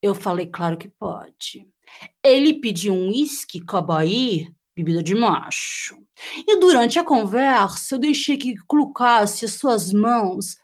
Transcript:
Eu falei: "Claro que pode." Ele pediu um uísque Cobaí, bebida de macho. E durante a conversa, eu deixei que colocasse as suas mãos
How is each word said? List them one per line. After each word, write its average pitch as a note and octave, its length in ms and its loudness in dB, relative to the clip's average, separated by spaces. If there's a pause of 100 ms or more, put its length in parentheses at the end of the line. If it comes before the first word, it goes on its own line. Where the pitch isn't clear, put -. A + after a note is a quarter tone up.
Eu G3+ 120 0
falei: F3+ 320 -4
"Claro E3+ 300 -4
que E3+ 120 -14
pode." - 760 -12 (560)
Ele C#4+ 380 6
pediu G3 320 -2
um F#3 160 0
uísque A#3 560 -4
Cobaí, F3 880 0 (220)
bebida E3+ 260 -2
de E3 120 -2
macho. - 800 -2 (400)
E G#4 220 2
durante C#4+ 400 6
a E4+ 60 0
conversa, A#3+ 920 0
eu C4 40 -4
deixei D4 380 0
que B3+ 200 -6 (100)
colocasse A#3+ 760 2
as G#3+ 80 -6
suas G#3 400 0
mãos G#3 720 0